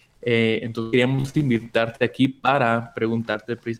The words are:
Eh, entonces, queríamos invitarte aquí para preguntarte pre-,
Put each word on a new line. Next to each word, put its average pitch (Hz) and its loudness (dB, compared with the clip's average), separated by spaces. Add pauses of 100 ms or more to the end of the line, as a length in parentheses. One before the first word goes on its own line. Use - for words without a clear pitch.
(220)
Eh, 113 2
entonces, 113 -8
queríamos 135 2
invitarte 117 0
aquí 127 2
para 120 0
preguntarte 113 -4
pre-, 117 -8